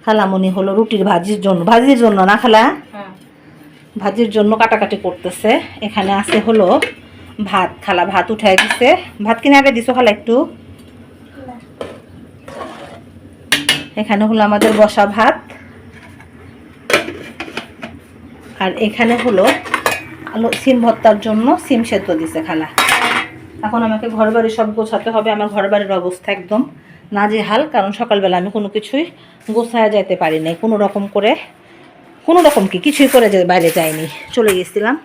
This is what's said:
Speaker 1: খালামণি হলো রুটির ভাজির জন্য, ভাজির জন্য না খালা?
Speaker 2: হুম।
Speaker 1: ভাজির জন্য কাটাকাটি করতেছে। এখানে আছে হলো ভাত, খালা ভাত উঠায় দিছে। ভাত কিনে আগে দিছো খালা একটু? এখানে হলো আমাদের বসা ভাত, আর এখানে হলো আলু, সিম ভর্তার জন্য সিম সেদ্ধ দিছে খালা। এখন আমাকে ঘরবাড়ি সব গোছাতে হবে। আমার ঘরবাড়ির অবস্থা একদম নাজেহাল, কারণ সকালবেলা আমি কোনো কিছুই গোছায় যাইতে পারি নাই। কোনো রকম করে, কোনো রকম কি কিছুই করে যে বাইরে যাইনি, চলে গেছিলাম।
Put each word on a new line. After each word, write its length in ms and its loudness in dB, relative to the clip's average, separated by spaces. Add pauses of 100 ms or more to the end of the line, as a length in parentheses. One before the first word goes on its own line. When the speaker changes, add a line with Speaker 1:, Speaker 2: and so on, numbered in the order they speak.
Speaker 1:
খালামণি 520 0
হলো 220 -2
রুটির 320 0
ভাজির 360 0
জন্য, 140 2 (120)
ভাজির 320 6
জন্য 140 4 (120)
না 120 4
খালা? 200 6 (320)
Speaker 2:
হুম। 160 -16 (920)
Speaker 1:
ভাজির 340 0
জন্য 140 4 (100)
কাটাকাটি 440 2
করতেছে। 460 -4 (360)
এখানে 240 -2 (100)
আছে 260 -2
হলো 200 4 (840)
ভাত, 200 0 (140)
খালা 280 0
ভাত 220 0
উঠায় 280 2
দিছে। 260 0 (380)
ভাত 160 0
কিনে 180 6
আগে 160 4
দিছো 200 -2
খালা 200 4
একটু? 180 -2 (3750)
এখানে 280 -2
হলো 180 0
আমাদের 320 2
বসা 240 4 (100)
ভাত, 220 2 (3250)
আর 80 -2 (160)
এখানে 280 0 (100)
হলো 200 2 (880)
আলু, 140 -2 (140)
সিম 220 2
ভর্তার 320 4 (100)
জন্য 200 0 (200)
সিম 140 0 (100)
সেদ্ধ 180 -2 (120)
দিছে 280 -6
খালা। 200 -4 (1000)
এখন 220 -2
আমাকে 180 -4 (100)
ঘরবাড়ি 420 2
সব 180 0
গোছাতে 380 -4
হবে। 220 0
আমার 180 -4
ঘরবাড়ির 460 0
অবস্থা 360 -8
একদম 240 -4 (560)
নাজেহাল, 460 0 (120)
কারণ 160 0 (100)
সকালবেলা 400 0
আমি 160 -6
কোনো 180 -4
কিছুই 300 -4 (500)
গোছায় 400 0
যাইতে 280 0
পারি 220 0
নাই। 180 -2
কোনো 120 0 (100)
রকম 200 -4 (100)
করে, 160 2 (960)
কোনো 200 4
রকম 260 4
কি 140 -4
কিছুই 280 4
করে 200 6
যে 40 4 (140)
বাইরে 240 4
যাইনি, 300 -4 (300)
চলে 220 2
গেছিলাম। 460 -2